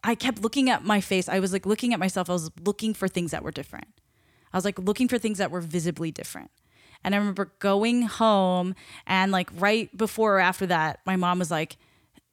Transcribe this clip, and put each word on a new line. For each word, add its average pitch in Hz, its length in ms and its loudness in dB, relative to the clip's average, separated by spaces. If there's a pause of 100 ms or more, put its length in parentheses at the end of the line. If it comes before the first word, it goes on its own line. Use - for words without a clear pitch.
I 233 120 2
kept 233 260 -4
looking 262 280 2
at - 140 0
my 208 160 2
face. 185 300 0
I 190 100 0
was, 185 140 -2
like, 190 120 -4
looking 226 280 0
at 175 60 -2
myself. 180 300 -2
I 180 40 0
was 160 180 -4 (120)
looking 208 300 -2
for 190 140 -4
things 175 240 -4
that - 120 -6
were 160 80 -8
different. - 360 -14 (640)
I 185 60 -2
was, 180 80 -2
like, 202 120 -2
looking 208 300 0
for 247 100 0
things 214 200 -2
that 190 120 0
were 175 120 -4
visibly 165 500 -4
different. - 400 -14 (540)
And 196 100 2
I - 20 2
remember 202 420 -2
going 220 440 2
home 190 720 4 (320)
and, 190 240 2
like, 180 240 0
right 202 400 0
before 214 400 2
or 190 40 6
after 185 280 2
that, 160 380 0
my 190 100 0
mom 180 240 0
was, 170 100 -2
like, 165 280 -4 (560)